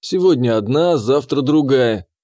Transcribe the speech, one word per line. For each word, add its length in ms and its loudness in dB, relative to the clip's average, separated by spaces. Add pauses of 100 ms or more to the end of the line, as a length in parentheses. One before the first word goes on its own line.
Сегодня 520 0
одна, 400 0
завтра 420 -2
другая, 680 0 (180)